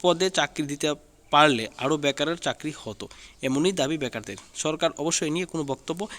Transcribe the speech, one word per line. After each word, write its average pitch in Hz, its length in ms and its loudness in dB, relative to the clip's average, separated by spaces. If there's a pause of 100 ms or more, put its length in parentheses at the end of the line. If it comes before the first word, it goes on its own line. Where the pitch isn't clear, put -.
পদে 180 280 4
চাকরি 151 360 -2
দিতে 147 280 -2 (360)
পারলে 143 380 6 (100)
আরও 143 180 0
বেকারের 147 400 -2
চাকরি 151 400 -6
হতো, - 320 -12 (340)
এমনই 143 300 2
দাবি 156 260 0
বেকারদের। 113 380 -6 (180)
সরকার 156 440 0
অবশ্য 165 260 -2
এ 151 60 -2
নিয়ে 175 160 -2
কোনো 160 180 -4
বক্তব্য 165 420 -6 (120)